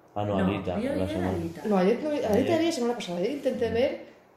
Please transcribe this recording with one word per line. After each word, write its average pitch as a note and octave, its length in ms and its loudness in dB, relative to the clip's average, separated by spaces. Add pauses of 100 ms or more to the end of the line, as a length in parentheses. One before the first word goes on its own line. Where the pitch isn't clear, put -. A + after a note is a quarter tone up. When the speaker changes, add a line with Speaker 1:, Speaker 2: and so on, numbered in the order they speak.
(140)
Speaker 1:
Ah, G#2 100 -2
no, G#2 140 0
Speaker 2:
No, - 80 4
Speaker 1:
Alita, F#2+ 320 0
Speaker 2:
yo C4 120 -2
Speaker 1:
la - 40 -4
Speaker 2:
vi - 80 0
a F#3 60 0
Speaker 1:
semana. F#3 240 -2
Speaker 2:
Alita. E3+ 320 -6
Speaker 3:
No, G#3 140 2
ayer G3+ 240 4
no D4+ 80 -2
vi, D4 80 0
Alita G#3+ 140 0
Speaker 1:
Ayer. C4 280 4
Speaker 3:
vi E4+ 60 2
la D#4+ 60 2
semana A#3+ 220 -2
pasada. F#3 240 -6
Ayer G3+ 140 0
intenté A#3 380 -2
Speaker 1:
Mm. A3 40 -2
Speaker 3:
ver - 320 0 (300)